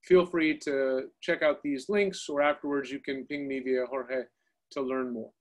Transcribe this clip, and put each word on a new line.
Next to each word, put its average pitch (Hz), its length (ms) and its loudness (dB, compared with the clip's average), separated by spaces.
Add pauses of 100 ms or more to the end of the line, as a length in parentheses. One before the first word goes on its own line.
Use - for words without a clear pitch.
feel 180 200 8
free 160 340 0
to 135 440 0 (180)
check 165 200 -2
out 147 220 2
these 143 260 -4
links, 202 400 0
or 143 120 0
afterwards 143 480 0
you 139 100 -8
can 135 260 -6
ping 143 220 -6
me 135 120 -4
via 127 280 0
Jorge 127 360 -4 (480)
to 143 100 -4
learn 131 320 -2
more. 113 280 -8